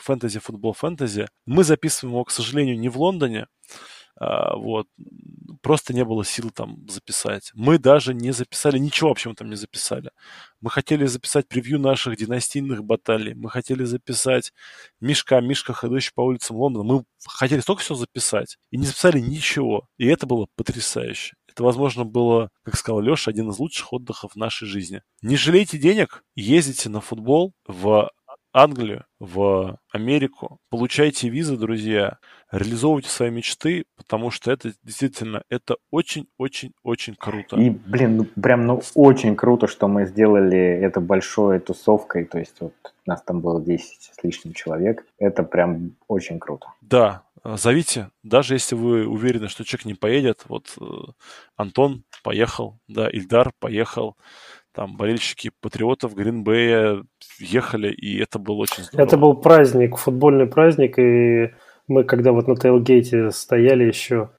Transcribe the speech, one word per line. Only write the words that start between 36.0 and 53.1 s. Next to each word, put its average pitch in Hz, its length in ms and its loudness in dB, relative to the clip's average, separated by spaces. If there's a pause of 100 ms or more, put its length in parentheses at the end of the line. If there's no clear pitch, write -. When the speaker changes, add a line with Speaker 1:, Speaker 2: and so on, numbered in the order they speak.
Speaker 1:
круто. 104 420 -8
Speaker 2:
И, 120 120 4
блин, 110 480 0
ну, 110 80 0 (160)
прям, 120 260 4
ну, 123 140 0 (140)
очень 131 400 8
круто, 117 320 2
что - 200 -2
мы 101 180 0
сделали 98 540 4
это 90 420 2
большой 95 580 0
тусовкой, 90 680 0
то 85 140 -8
есть - 200 -12
вот 165 140 -12 (320)
нас - 180 -6
там 175 180 -4
было 82 200 -2
десять - 520 -6
с - 100 -12
лишним 85 300 -8
человек. 90 520 -4 (140)
Это 98 240 0
прям 87 480 -2 (160)
очень 87 320 -6
круто. - 280 -12 (140)
Speaker 1:
Да, 107 420 2 (200)
э, 113 140 -10
зовите, 120 520 0 (140)
даже 123 320 2
если 123 200 -4
вы 117 320 0
уверены, 113 420 -2
что - 160 -14
человек - 200 -10
не 104 80 -8
поедет. 117 540 0
Вот, - 320 -12
э, - 40 -16 (760)
Антон 123 460 0 (200)
поехал, 113 640 -4
да, 110 220 -4
Ильдар 117 500 0